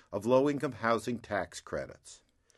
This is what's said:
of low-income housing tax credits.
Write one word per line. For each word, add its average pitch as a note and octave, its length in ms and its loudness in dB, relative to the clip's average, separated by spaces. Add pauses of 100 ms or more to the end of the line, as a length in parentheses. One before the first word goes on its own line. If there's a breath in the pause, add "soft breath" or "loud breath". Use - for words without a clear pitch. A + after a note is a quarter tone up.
(100)
of G2+ 140 -4
low-income C3 560 4
housing A2+ 380 0
tax G2 420 -4
credits. - 640 -10 (360 soft breath)